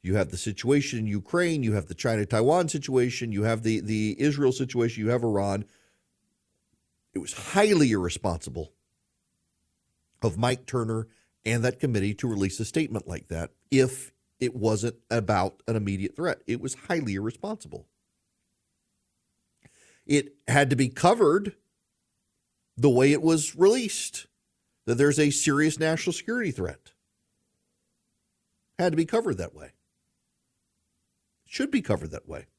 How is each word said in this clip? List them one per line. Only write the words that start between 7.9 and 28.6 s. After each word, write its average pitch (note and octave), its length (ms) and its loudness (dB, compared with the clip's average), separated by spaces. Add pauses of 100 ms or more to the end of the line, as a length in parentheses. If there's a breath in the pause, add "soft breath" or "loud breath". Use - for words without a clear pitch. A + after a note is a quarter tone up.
irresponsible E2+ 840 -4 (1500)
of F#2+ 160 -2
Mike B2+ 280 -2
Turner A2+ 420 -4 (380 soft breath)
and A#2 180 0
that B2 160 -2
committee G#2+ 360 0
to - 120 -6
release G2 320 -2
a A2 60 -4
statement C#3+ 420 -4
like - 220 -10
that E2 220 -6 (200)
if C3 400 2 (300)
it B2 140 -4
wasn't A2 400 0 (140)
about G2+ 580 0
an A2+ 100 -2
immediate G2 400 -4
threat. E3 300 -4
It A2+ 120 -4
was G#2+ 140 -6
highly B2+ 420 -4
irresponsible. A#2 720 -8 (2250 soft breath)
It - 300 0 (140)
had C#3 200 6
to B2+ 60 4
be B2 140 2
covered G3+ 680 4 (1200)
the C3 140 4
way C3 240 6
it D3+ 80 0
was D#3+ 340 0
released, G#3+ 680 0 (600)
that A#2 100 0
there's C#3+ 240 4
a D3 100 4
serious D3+ 500 0
national D#3+ 320 0
security A3+ 380 -4
threat. F2 420 -8 (1900)